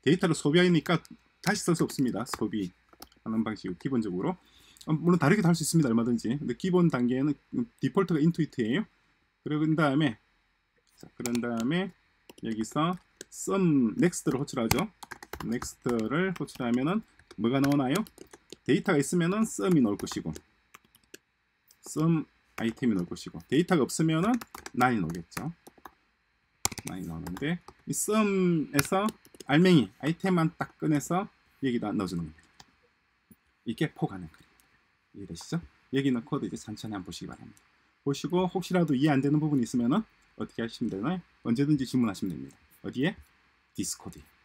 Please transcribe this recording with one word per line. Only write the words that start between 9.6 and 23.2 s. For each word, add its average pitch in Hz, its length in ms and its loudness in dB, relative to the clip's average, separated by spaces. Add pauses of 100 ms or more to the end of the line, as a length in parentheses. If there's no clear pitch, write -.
그 156 100 2
다음에, 143 420 2 (760)
자, - 180 -20
그런 120 260 -4
다음에 120 520 -4 (500)
여기서 120 540 -4 (340)
sum 160 640 2
넥스트를 147 440 0
호출하죠. 131 500 0 (560)
넥스트를 123 920 -2
호출하면은 135 640 -2 (340)
뭐가 120 240 2
나오나요? 139 340 2 (680)
데이터가 151 340 2
있으면은 180 460 0
썸이 190 360 2
나올 104 160 4
것이고, - 360 -6 (1500)
썸 156 440 0 (320)
아이템이 113 380 -2
나올 87 120 -2
것이고, - 320 -12 (100)